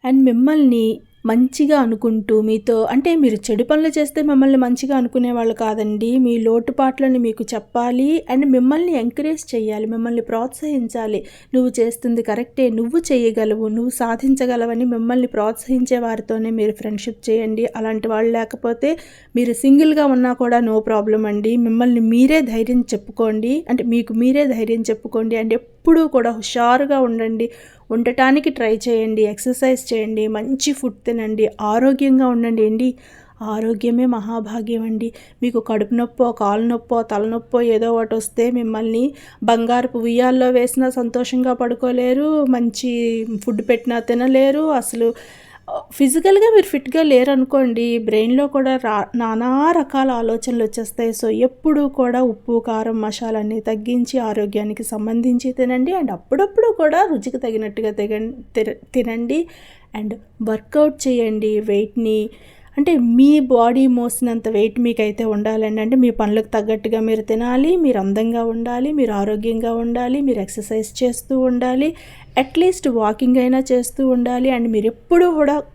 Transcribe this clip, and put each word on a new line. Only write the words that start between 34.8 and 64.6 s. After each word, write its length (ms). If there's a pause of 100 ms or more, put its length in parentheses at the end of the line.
అండి. 260 (300)
మీకు 200
కడుపు 360
నొప్పో, 360
కాలు 340
నొప్పో, 380
తలనొప్పో 560 (160)
ఏదో 180
ఒకటి 220
వస్తే 360
మిమ్మల్ని 520 (400)
బంగారపు 560
ఉయ్యాల్లో 500
వేసినా 400
సంతోషంగా 640
పడుకోలేరు, 760 (200)
మంచి 420 (500)
ఫుడ్ 280
పెట్టినా 300
తినలేరు, 720
అసలు 380 (840)
ఫిజికల్‌గా 560
మీరు 180
ఫిట్‌గా 360
లేరనుకోండి, 840 (140)
బ్రెయిన్‌లో 480
కూడా 280
రా-, 400
నానా 360 (200)
రకాల 400
ఆలోచనలు 520
వచ్చేస్తాయి. 480
So, 160 (120)
ఎప్పుడూ 500
కూడా 340
ఉప్పు, 360
కారం, 420
మసాలాన్ని 600
తగ్గించి, 580
ఆరోగ్యానికి 640
సంబంధించి 680
తినండి. 420
And 180
అప్పుడప్పుడు 680
కూడా 280
రుచికి 340
తగినట్టుగా 520
తెగన్-, 420 (180)
తిర-, 280 (120)
తినండి. 480 (540)
And 180 (300)
వర్కౌట్ 580
చేయండి. 600
వెయిట్‌ని, 580 (580)
అంటే, 160 (140)
మీ 240 (140)
బాడీ 420
మోసినంత 600
వెయిట్ 300